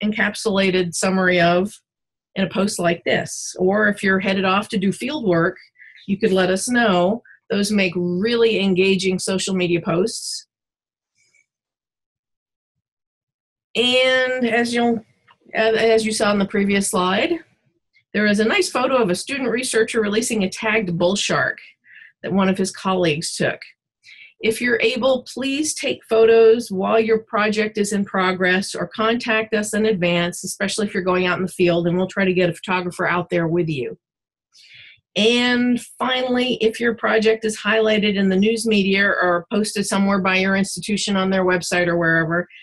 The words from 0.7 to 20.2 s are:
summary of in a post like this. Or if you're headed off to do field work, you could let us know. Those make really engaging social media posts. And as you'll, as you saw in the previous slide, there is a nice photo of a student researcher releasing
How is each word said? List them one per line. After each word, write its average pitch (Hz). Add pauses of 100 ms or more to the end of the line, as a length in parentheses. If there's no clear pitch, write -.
summary 185
of 180 (640)
in 190
a 175
post 196
like 175
this. -
Or 202
if 202
you're 190
headed 190
off 196
to 220
do 190
field 262
work, 175 (480)
you 196
could 196
let 185
us 196
know. 214 (260)
Those 202
make 190
really 208
engaging 190
social 190
media 170
posts. - (3250)
And 254
as 240
you'll, 233 (520)
as 220
you 220
saw 214
in 202
the 190
previous 196
slide, 214 (760)
there 208
is 208
a 214
nice 359
photo 262
of 202
a 180
student 262
researcher 226
releasing 214